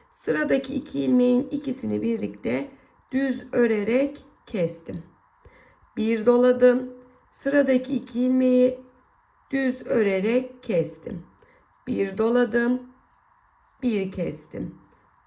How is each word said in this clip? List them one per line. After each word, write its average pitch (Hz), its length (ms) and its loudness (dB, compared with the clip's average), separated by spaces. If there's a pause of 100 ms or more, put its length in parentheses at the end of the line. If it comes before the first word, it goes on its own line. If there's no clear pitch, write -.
(100)
Sıradaki - 640 -2
iki 254 260 -6
ilmeğin 123 500 2
ikisini 147 520 -4
birlikte 233 680 -4 (420)
düz 262 400 -2
örerek 233 720 0 (220)
kestim. 175 560 -4 (920)
Bir 214 300 0
doladım. 247 680 4 (380)
Sıradaki 262 680 0
iki 233 240 -6
ilmeği 254 680 2 (640)
düz 269 360 -2
örerek 226 760 0
kestim. - 600 -4 (640)
Bir 196 320 -2
doladım, 240 640 2 (1000)
bir 196 300 -2
kestim. - 600 -8 (520)